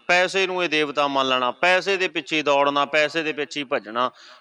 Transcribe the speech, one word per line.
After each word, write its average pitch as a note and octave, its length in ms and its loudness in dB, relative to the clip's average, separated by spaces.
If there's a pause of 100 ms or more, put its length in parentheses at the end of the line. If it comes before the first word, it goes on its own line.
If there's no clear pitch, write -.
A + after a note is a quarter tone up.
ਪੈਸੇ F3+ 400 2
ਨੂੰ F3+ 160 -2
ਹੀ E3+ 40 -2
ਦੇਵਤਾ D3 400 0
ਮੰਨ C3+ 200 0
ਲੈਣਾ, B2+ 240 0
ਪੈਸੇ F#3 460 0
ਦੇ F3+ 100 -2
ਪਿੱਛੇ D#3 340 -4
ਦੌੜਨਾ, C#3+ 440 2
ਪੈਸੇ D3+ 380 0
ਦੇ D3+ 100 -4
ਪਿੱਛੇ C#3+ 260 -8
ਹੀ C#3+ 40 -8
ਭੱਜਣਾ, A#2+ 480 -4 (300)